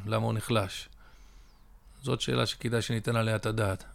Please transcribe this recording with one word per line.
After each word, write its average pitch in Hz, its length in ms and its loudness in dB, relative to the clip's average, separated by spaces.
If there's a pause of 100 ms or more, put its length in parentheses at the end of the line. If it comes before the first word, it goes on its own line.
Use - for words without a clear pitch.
למה 110 200 2
הוא 113 80 2
נחלש? 104 540 0 (1120)
זאת 127 180 -2
שאלה 123 260 2
שכדאי 117 360 -2
שניתן 117 340 0
עליה 110 200 2
את 104 100 -4
הדעת. 110 380 0 (100)